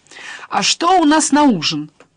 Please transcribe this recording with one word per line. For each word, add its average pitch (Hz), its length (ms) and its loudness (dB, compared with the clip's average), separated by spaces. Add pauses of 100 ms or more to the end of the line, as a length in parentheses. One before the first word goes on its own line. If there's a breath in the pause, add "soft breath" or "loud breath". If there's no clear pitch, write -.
(480 loud breath)
а - 140 -4
что 359 380 0
у 311 40 2
нас 302 280 2
на 294 100 4
ужин? 156 480 0 (260)